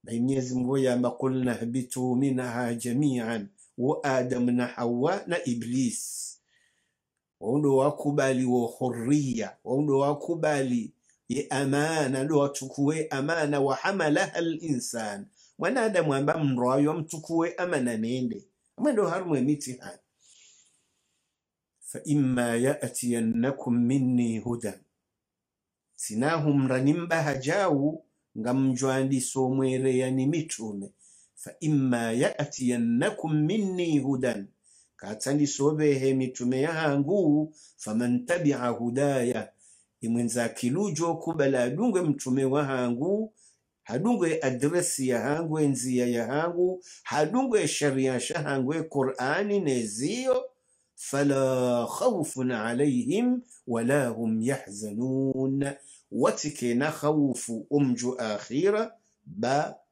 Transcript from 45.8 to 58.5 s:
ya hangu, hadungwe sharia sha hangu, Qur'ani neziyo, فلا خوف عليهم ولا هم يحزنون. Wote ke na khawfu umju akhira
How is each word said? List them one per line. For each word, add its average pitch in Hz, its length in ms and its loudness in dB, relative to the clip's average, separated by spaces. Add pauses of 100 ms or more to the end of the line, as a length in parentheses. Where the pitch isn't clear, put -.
ya 117 180 0
hangu, 170 580 0 (200)
hadungwe 185 640 2
sharia 135 520 0
sha 156 220 -4
hangu, 139 320 -2 (100)
Qur'ani 151 760 0
neziyo, 165 840 0 (560)
فلا 131 840 2
خوف 202 540 0
عليهم 127 1000 0 (260)
ولا 123 400 2
هم 110 340 -2
يحزنون. 131 1300 -2 (400)
Wote - 400 0
ke 120 240 -2
na 147 160 2
khawfu 143 800 0
umju 127 480 2
akhira 160 720 0 (340)